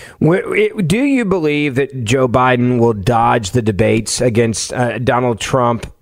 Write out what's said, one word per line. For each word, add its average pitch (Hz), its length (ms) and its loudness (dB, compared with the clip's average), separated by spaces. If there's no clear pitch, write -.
W-, 165 320 2
it, 208 340 0
do 214 160 2
you 269 220 2
believe 151 500 0
that 131 300 -2
Joe 127 240 2
Biden 123 500 2
will 117 140 4
dodge 117 580 0
the 123 100 0
debates 110 600 0
against, 113 500 0
uh, 120 280 -2
Donald 123 420 0
Trump 120 600 -2